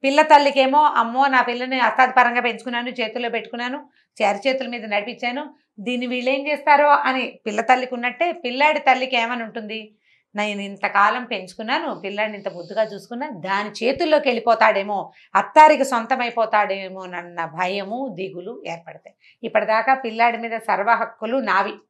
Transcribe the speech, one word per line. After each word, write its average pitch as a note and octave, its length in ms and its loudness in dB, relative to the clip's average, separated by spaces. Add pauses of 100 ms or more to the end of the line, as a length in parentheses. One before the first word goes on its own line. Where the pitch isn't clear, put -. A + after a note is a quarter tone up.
పిల్ల C#4 180 4
తల్లికేమో, C#4+ 600 6
"అమ్మో, C4+ 440 2
నా C4 160 4
పిల్లని B3 380 -2
అత్తాది B3+ 320 4
పరంగా A#3+ 280 4
పెంచుకున్నాను, A#3+ 480 -6
చేతుల్లో A#3 400 -6
పెట్టుకున్నాను, A#3+ 600 -8 (340)
చారి G3+ 260 0
చేతుల C4 180 -2
మీద A#3 180 -10
నడిపించాను, A#3+ 720 -6 (260)
దీన్ని A#3+ 260 -4
వీళ్ళు B3 240 -4
ఏం C#4 160 -2
చేస్తారో" D4 420 4
అని C4 580 0
పిల్ల G#3+ 140 -4
తల్లికి B3 340 2
ఉన్నట్టే B3 380 -2
పిల్లాడి D4 460 0
తల్లికి B3+ 380 0
ఏమని A#3 260 -2
ఉంటుంది? G#3+ 520 -12 (420)
"నేను G#3 240 -4
ఇంతకాలం G3+ 640 0
పెంచుకున్నాను, A3+ 720 -6
పిల్లాడిని G3+ 440 -6
ఇంత G3 100 -10
ముద్దుగా F3 340 -6
చూసుకున్నాను, A3 580 -8
దాని G3 300 -4
చేతుల్లోకి C#4+ 580 0
వెళ్ళిపోతాడేమో, G#3 840 0 (220)
అత్తారికి D4+ 500 8
సొంతమైపోతాడేమోనన్న G3 1600 -2
భయము, F#3+ 680 -6
దిగులు F#3 520 -12
ఏర్పడతాయి. E3 480 -16 (280)
ఇప్పటిదాకా A3 520 2
పిల్లాడి A#3 440 0
మీద A3+ 200 -6
సర్వ G#3 320 -2
హక్కులు A3+ 480 -2
నావి G3+ 340 0 (180)